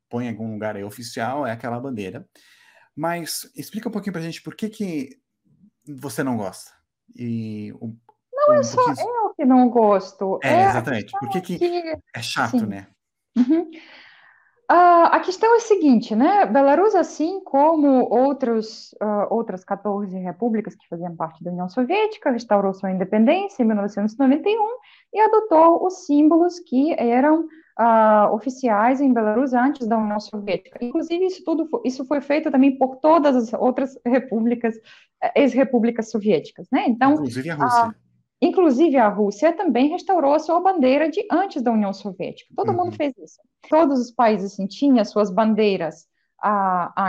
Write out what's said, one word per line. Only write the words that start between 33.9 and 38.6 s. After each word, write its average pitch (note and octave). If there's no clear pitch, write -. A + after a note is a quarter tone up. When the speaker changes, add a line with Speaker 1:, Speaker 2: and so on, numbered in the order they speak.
Speaker 2:
repúblicas, A#3
eh, -
ex-repúblicas A#3
soviéticas, F#3+
né? F4
Então, C4+
Speaker 1:
Inclusive E3+
a E3+
Rússia. A#3
Speaker 2:
ah, A3
inclusive D#4+